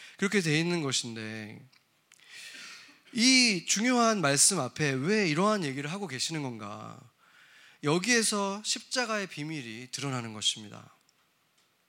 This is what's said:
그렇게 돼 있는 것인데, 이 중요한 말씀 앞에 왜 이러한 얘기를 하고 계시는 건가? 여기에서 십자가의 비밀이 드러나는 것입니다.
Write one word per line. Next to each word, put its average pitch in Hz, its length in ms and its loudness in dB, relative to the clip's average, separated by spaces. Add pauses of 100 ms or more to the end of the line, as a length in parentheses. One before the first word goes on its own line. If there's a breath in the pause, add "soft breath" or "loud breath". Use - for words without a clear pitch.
(160 loud breath)
그렇게 202 240 2
돼 160 180 4
있는 170 220 2
것인데, 110 800 -4 (1500 loud breath)
이 240 540 6
중요한 226 540 4
말씀 147 400 4
앞에 139 320 -2
왜 180 360 2
이러한 190 360 2
얘기를 143 260 -6
하고 202 160 -8
계시는 147 360 -4
건가? 110 580 -10 (840 loud breath)
여기에서 202 840 0
십자가의 226 640 -4
비밀이 127 640 -8
드러나는 123 420 -6
것입니다. 107 640 -6 (960)